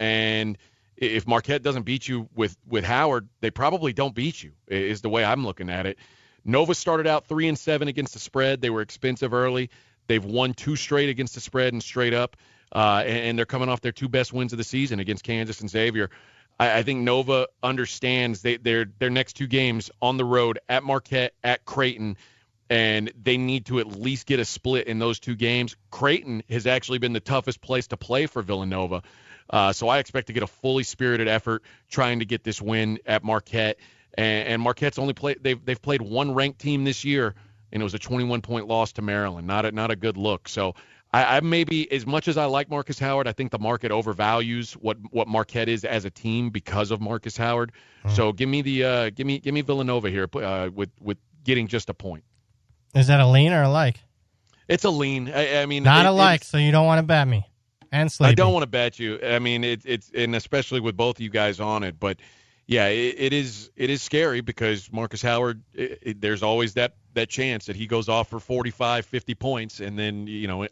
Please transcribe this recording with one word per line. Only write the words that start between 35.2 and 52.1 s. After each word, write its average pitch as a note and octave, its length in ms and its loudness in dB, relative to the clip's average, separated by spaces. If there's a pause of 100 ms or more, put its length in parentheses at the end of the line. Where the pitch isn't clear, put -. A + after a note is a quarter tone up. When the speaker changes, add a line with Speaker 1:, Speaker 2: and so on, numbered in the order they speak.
Speaker 1:
they've, C3 240 -4
they've - 160 -4
played C#3 220 -2
one B2+ 320 -2
ranked C#3 240 0
team C#3+ 260 -2
this C3+ 180 -2
year, C3+ 320 0 (380)
and A2 80 -4
it G#2+ 40 -2
was F#2+ 100 -4
a G#2 40 -8
twenty-one A#2+ 440 -2
point A2+ 240 -4
loss A2+ 280 2
to G#2 80 -6
Maryland. G2+ 440 -2
Not G#2 180 0
a, G#2+ 80 -2
not A2 180 -2
a A2 60 0
good G2+ 200 -2
look. G2+ 320 -2
So F#2+ 260 -2 (380)
I, B2+ 240 4
I D3 40 6
maybe, E3 520 0
as C3 120 -2
much C#3+ 220 -2
as E3 100 0
I D3+ 100 2
like C#3 220 0
Marcus C#3+ 300 -6
Howard, C#3 300 0
I A2 40 -2
think C3 200 -6
the A#2 60 -4
market A2 340 -2
overvalues A2+ 800 0
what, A2 240 -4 (140)
what A2+ 180 0
Marquette A2 400 0
is A2+ 160 0
as A2 200 -2
a G2 60 -6
team A#2 400 -2
because G#2 400 -2
of G#2+ 100 -2
Marcus A2 360 -6
Howard. A#2 360 -2 (300)
Speaker 2:
Hmm. G#2 80 -4
Speaker 1:
So G#2+ 220 4
give B2 160 -2
me C#3+ 140 0
the, C3+ 220 0
uh, B2 260 2
give C3 160 -6
me, C#3 120 0
give C#3 160 -4
me D3 60 0
Villanova B2+ 500 0
here, F#2+ 240 0
uh, F#2+ 400 -2
with, G2+ 160 -4 (100)
with G#2 180 -6 (260)
getting B2 240 0
just A#2 200 -4
a G#2 60 -8
point. F2 300 -12 (680)